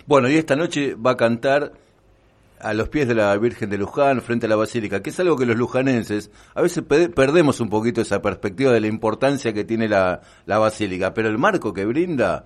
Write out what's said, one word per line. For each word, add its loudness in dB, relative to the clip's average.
Bueno, 4
y 4
esta 2
noche -2
va 0
a -2
cantar 0
a -4
los -2
pies 0
de 2
la 2
Virgen -2
de -4
Luján, 0
frente -2
a 0
la 2
Basílica, -2
que -8
es -6
algo 2
que 0
los 2
lujanenses, -2
a 0
veces 0
pe-, 2
perdemos 2
un -4
poquito 0
esa -2
perspectiva -2
de 4
la 0
importancia -2
que -4
tiene -2
la, 2
la 0
Basílica, -2
pero -2
el -2
marco 0
que -4
brinda, -2